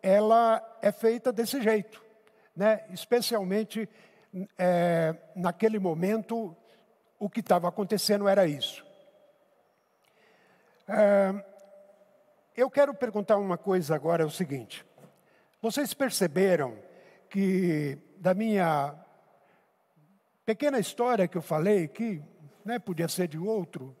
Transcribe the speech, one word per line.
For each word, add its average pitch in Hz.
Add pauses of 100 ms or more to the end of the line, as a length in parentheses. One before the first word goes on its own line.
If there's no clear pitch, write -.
ela 220 (180)
é 208
feita 226
desse 233
jeito, 214 (540)
né? 214
Especialmente, 214 (720)
é, 170 (220)
naquele 208
momento, 190 (600)
o 208
que 220
tava 175
acontecendo 202
era 196
isso. 143 (2000)
É, 202 (1120)
eu 254
quero 277
perguntar 214
uma 196
coisa 180
agora, 160
é 156
o 147
seguinte. 139 (760)
Vocês 247
perceberam 175 (500)
que 175 (180)
da 185
minha 170 (1500)
pequena 269
história 220
que -
eu 165
falei, 170
que, 202 (420)
né, 233
podia 170
ser 180
de 151
outro 170